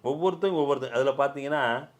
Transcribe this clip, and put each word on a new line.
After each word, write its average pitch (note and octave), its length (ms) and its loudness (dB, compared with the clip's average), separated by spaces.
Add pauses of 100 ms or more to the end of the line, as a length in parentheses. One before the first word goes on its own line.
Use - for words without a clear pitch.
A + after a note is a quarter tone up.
ஒவ்வொருத்தங்க E3+ 500 0
ஒவ்வொருத்தங்க. C#3 360 0
அதுல C3 200 2
பாத்தீங்கன்னா, C#3 760 0 (120)